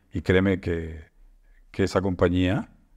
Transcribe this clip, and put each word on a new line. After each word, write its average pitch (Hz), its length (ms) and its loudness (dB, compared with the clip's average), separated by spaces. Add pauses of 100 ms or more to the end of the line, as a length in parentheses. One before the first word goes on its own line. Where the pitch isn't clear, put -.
(120)
y - 100 -6
créeme 95 380 2
que, 80 440 -8 (640)
que - 140 -2
esa 92 160 0
compañía 90 680 0 (280)